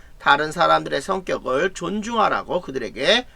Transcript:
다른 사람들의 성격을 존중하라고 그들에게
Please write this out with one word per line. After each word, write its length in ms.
다른 340
사람들의 480
성격을 720
존중하라고 840
그들에게 760